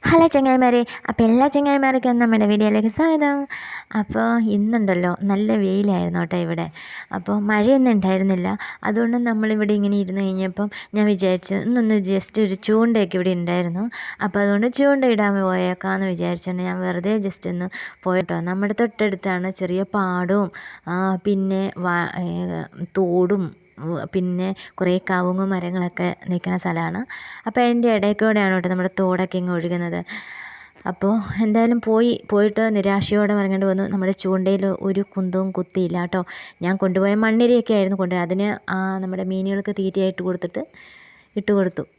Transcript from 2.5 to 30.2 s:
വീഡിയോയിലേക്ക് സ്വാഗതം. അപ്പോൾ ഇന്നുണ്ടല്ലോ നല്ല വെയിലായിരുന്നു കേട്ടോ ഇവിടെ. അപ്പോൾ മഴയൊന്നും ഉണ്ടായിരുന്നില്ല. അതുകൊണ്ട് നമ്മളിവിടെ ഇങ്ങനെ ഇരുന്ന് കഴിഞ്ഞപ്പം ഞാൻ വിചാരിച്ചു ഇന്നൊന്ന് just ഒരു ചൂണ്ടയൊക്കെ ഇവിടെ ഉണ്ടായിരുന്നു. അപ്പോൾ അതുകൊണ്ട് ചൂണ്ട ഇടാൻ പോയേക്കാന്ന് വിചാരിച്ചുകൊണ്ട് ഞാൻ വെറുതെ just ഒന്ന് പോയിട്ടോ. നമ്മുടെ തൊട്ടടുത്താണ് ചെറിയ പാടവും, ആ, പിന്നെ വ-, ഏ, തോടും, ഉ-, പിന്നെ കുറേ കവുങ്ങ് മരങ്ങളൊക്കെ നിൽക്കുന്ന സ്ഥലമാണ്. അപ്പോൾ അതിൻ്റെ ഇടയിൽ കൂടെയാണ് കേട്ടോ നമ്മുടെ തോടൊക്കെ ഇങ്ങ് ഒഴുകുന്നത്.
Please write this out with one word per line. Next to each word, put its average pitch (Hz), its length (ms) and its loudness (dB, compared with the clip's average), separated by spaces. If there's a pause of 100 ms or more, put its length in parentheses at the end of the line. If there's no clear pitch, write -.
വീഡിയോയിലേക്ക് 214 460 2
സ്വാഗതം. 302 400 2 (640)
അപ്പോൾ 220 260 0 (300)
ഇന്നുണ്ടല്ലോ 202 560 2 (180)
നല്ല 214 320 2
വെയിലായിരുന്നു 185 600 2
കേട്ടോ 175 220 -2
ഇവിടെ. 165 220 -4 (500)
അപ്പോൾ 202 200 -2 (140)
മഴയൊന്നും 247 460 4
ഉണ്ടായിരുന്നില്ല. 190 520 2 (400)
അതുകൊണ്ട് 233 280 0 (120)
നമ്മളിവിടെ 214 500 0
ഇങ്ങനെ 202 240 2
ഇരുന്ന് 190 240 -2
കഴിഞ്ഞപ്പം 190 420 -2 (280)
ഞാൻ 208 160 4
വിചാരിച്ചു 185 420 0 (140)
ഇന്നൊന്ന് 226 280 2 (140)
just 196 340 0
ഒരു 190 220 -2
ചൂണ്ടയൊക്കെ 214 540 2
ഇവിടെ 185 180 2
ഉണ്ടായിരുന്നു. 175 480 -2 (400)
അപ്പോൾ 202 180 -2
അതുകൊണ്ട് 202 240 2 (120)
ചൂണ്ട 277 340 4
ഇടാൻ 202 320 2
പോയേക്കാന്ന് 185 680 0
വിചാരിച്ചുകൊണ്ട് 175 560 -4
ഞാൻ 180 160 -4
വെറുതെ 180 300 -2 (140)
just 180 260 -8
ഒന്ന് 180 140 -4 (360)
പോയിട്ടോ. 180 340 0 (120)
നമ്മുടെ 202 320 -2
തൊട്ടടുത്താണ് 190 680 -2 (120)
ചെറിയ 185 200 -2 (140)
പാടവും, 185 560 0 (400)
ആ, - 20 -2 (300)
പിന്നെ 190 400 0 (220)
വ-, 175 260 -2 (100)
ഏ, 175 60 -4 (720)
തോടും, 180 440 2 (400)
ഉ-, 160 180 -4 (120)
പിന്നെ 180 340 -2 (300)
കുറേ 180 140 2 (180)
കവുങ്ങ് 180 420 0
മരങ്ങളൊക്കെ 175 560 -4 (220)
നിൽക്കുന്ന 180 320 -2
സ്ഥലമാണ്. 165 380 -4 (460)
അപ്പോൾ 233 180 -2
അതിൻ്റെ 240 320 2
ഇടയിൽ 202 240 2
കൂടെയാണ് 208 360 2
കേട്ടോ 180 160 0
നമ്മുടെ 185 180 0 (100)
തോടൊക്കെ 185 400 0
ഇങ്ങ് 180 160 -2
ഒഴുകുന്നത്. 175 420 -4 (920)